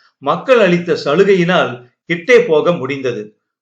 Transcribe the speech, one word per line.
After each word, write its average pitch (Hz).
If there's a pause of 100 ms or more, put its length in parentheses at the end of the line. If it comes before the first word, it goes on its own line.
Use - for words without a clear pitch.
(180)
மக்கள் 170
அளித்த 175
சலுகையினால் 170 (180)
கிட்டே 170
போக 156
முடிந்தது. 131 (220)